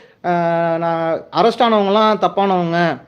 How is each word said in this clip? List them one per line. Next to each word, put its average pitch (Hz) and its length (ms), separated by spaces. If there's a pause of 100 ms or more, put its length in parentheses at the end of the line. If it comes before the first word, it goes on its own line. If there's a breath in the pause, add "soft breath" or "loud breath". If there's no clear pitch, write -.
(260 loud breath)
அ, 175 60 (460)
நான் 165 440 (100)
அரெஸ்ட் 226 300
ஆனவங்கலாம் 214 560
தப்பானவங்க, 175 920